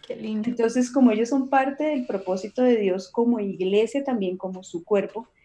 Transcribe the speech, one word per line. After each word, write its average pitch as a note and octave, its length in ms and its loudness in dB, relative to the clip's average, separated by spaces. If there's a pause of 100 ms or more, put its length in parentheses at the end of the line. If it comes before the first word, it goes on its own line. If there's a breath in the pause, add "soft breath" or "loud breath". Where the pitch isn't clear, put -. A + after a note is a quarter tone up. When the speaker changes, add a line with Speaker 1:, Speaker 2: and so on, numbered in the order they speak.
Speaker 1:
qué - 100 -10
lindo. G#3+ 340 -4
Speaker 2:
Entonces, A#3+ 400 0
como B3 220 6
ellos A3 180 0
son C4+ 180 0
parte C#4 360 0
del D4 220 -2
propósito G3 560 -4
de B3 140 6
Dios F#3+ 340 0
como A#3 300 0
iglesia, G3+ 640 0
también G3 320 -2
como F#3 260 -10
su E3+ 220 -12
cuerpo, G3+ 440 -2 (160)